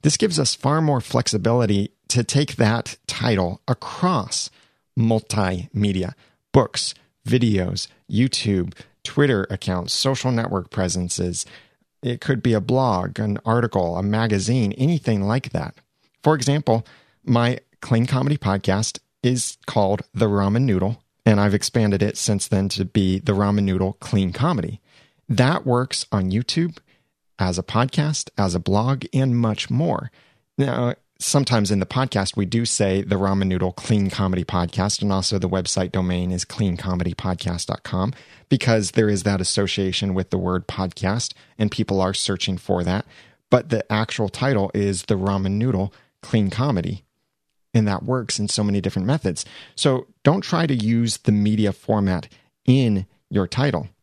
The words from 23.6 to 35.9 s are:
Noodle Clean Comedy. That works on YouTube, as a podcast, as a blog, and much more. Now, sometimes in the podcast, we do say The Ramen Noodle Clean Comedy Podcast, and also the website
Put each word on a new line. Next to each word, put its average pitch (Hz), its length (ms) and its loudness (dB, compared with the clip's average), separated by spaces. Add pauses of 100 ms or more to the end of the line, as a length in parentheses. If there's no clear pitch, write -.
Noodle 95 300 0
Clean 95 380 -2
Comedy. 120 500 -2 (460)
That 127 380 2
works 127 460 0
on 95 180 0
YouTube, 160 480 -2 (600)
as 92 180 0
a 90 60 -4
podcast, 143 720 -2
as 95 160 0
a 90 60 0
blog, 113 460 0 (100)
and 131 200 2
much 117 360 -2
more. 147 400 -2 (480)
Now, 123 340 0 (240)
sometimes 117 540 2
in 101 80 2
the 92 80 -2
podcast, 127 500 -2
we 104 80 0
do 117 200 0
say 98 360 0
The 98 140 -2
Ramen 98 320 2
Noodle 90 240 0
Clean 101 400 0
Comedy 92 320 -2
Podcast, 92 580 -2
and 101 100 0
also 95 280 -2
the 90 100 -2
website 92 420 -2